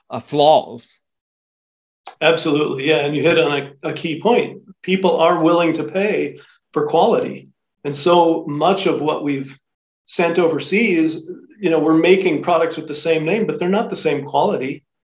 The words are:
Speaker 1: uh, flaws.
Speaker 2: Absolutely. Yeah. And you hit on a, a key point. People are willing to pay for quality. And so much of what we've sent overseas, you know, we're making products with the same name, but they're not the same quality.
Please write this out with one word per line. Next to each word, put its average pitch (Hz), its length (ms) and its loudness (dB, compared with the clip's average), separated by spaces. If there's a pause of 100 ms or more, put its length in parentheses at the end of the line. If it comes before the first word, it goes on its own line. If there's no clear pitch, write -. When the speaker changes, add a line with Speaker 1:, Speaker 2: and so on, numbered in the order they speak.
(100)
Speaker 1:
uh, 120 100 -8
flaws. 147 800 0 (1200)
Speaker 2:
Absolutely. 151 680 0
Yeah. 156 160 4
And 151 120 -2
you 131 60 -2
hit 160 160 2
on 143 440 -2
a, 156 80 -8
a - 20 -6
key 160 280 -8
point. - 420 0 (200)
People 185 360 0
are 165 240 2
willing 170 320 2
to 156 100 -4
pay 151 540 -4 (340)
for - 140 -2
quality. 170 640 0 (340)
And 143 140 -6
so 170 500 4
much 160 400 0
of 147 140 0
what 156 240 -4
we've 135 340 -6 (460)
sent 170 340 -2
overseas, 165 760 0 (420)
you 170 120 -2
know, 160 100 2
we're 156 140 2
making 175 480 4
products 165 340 0
with 151 100 -10
the 147 80 -10
same 160 300 -2
name, 190 220 0
but 147 120 -4
they're 180 100 -2
not 220 220 0
the 185 60 -8
same 143 280 -2
quality. 143 600 -2 (300)